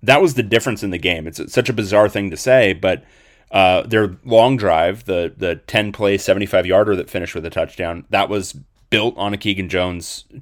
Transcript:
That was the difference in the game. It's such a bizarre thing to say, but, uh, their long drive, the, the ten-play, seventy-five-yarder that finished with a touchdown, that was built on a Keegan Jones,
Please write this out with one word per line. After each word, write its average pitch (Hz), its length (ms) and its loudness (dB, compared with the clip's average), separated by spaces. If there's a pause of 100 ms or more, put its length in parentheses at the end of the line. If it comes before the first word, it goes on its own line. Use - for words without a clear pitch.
That 139 180 6
was 170 120 4
the 127 100 -2
difference 110 400 0
in 98 80 -4
the 90 60 -4
game. 85 300 -2
It's 80 240 -12
such 123 180 0
a 127 40 -2
bizarre 104 360 2
thing 101 200 -4
to 80 80 -10
say, 123 360 4
but, 90 300 -2 (480)
uh, 92 320 4
their 107 420 0
long 120 320 4
drive, 95 480 0
the, 87 320 -2
the 87 180 -4
ten-play, 104 640 -2
seventy-five-yarder 98 760 2
that 90 140 -6
finished 87 260 -8
with 82 100 -10
a 82 40 -8
touchdown, 85 600 -6
that 98 180 0
was 98 260 -6 (360)
built 110 260 0
on 104 180 -4
a 101 40 -8
Keegan 95 320 -4
Jones, 90 560 -6 (160)